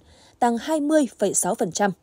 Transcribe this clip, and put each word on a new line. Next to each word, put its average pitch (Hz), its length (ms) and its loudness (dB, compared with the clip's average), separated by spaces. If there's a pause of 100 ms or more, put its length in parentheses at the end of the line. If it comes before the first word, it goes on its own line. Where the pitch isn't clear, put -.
(400)
tăng 240 180 2
hai 311 220 -2
mươi 294 280 2 (120)
phẩy 190 140 0
sáu 185 220 -2
phần 190 160 -2
trăm. 202 200 0 (120)